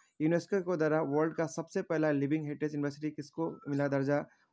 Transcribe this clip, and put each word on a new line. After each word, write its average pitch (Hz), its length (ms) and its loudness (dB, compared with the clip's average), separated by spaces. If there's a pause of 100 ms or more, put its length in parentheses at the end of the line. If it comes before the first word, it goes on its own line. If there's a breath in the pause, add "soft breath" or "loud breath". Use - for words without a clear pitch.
(200 loud breath)
यूनेस्को 170 400 2
के 175 160 -2
द्वारा 156 260 2
वर्ल्ड 151 320 0
का 165 120 0
सबसे 165 360 -4
पहला 156 280 2
लिविंग 143 340 2
हेरिटेज 147 300 -4
यूनिवर्सिटी 147 360 -4
किसको 156 480 -6 (100)
मिला 143 200 0
दर्जा? 139 380 2 (260 soft breath)